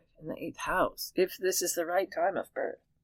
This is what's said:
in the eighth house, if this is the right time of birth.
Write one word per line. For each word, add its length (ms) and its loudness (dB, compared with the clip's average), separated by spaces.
in 80 -12
the 120 -6
eighth 180 -8
house, 580 0
if 220 2
this 240 0
is 120 0
the 120 0
right 260 2
time 240 2
of 180 -4
birth. 260 -2